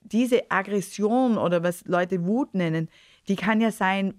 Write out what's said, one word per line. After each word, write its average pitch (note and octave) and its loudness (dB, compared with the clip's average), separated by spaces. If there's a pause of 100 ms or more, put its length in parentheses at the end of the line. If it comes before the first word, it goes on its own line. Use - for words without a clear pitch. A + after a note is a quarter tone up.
diese A#3 0
Aggression G3+ 0
oder E3+ 0
was F3 -4
Leute F3+ 0
Wut A#3+ -2
nennen, E3 0 (400)
die G3 2
kann A3 0
ja A3+ 2
sein, G3 -2